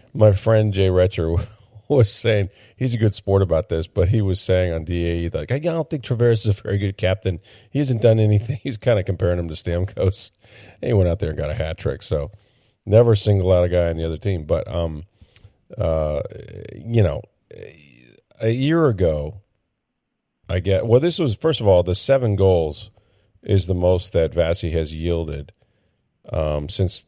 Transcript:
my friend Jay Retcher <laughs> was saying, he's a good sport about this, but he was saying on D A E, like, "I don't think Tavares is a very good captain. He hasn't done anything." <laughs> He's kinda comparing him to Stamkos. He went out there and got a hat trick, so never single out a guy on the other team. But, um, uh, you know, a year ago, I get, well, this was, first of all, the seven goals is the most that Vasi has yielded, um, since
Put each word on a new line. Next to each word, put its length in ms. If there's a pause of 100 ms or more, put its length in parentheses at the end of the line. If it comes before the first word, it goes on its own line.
(140)
my 200
friend 400
Jay 160
Retcher 560 (220)
<laughs> 200
was 240
saying, 380 (260)
he's 180
a 40
good 180
sport 260
about 280
this, 180
but 220
he 120
was 180
saying 340
on 120
D 240
A 40 (120)
E, 80
like, 180
"I 80
don't 300
think 140
Tavares 420
is 140
a 20
very 160
good 200
captain. 420 (300)
He 100
hasn't 220
done 180
anything." 400
<laughs> 40
He's 140
kinda 260
comparing 360
him 80
to 80
Stamkos. 760 (500)
He 120
went 160
out 100
there 100
and 80
got 120
a 60
hat 220
trick, 260
so 280 (540)
never 300
single 360
out 120
a 60
guy 200
on 80
the 80
other 120
team. 280
But, 220
um, 360 (720)
uh, 440 (520)
you 300
know, 180 (1160)
a 100
year 380
ago, 540 (1080)
I 100
get, 280
well, 120
this 200
was, 160
first 260
of 60
all, 160
the 120
seven 400
goals 540 (540)
is 240
the 80
most 380
that 200
Vasi 400
has 200
yielded, 580 (800)
um, 380
since 380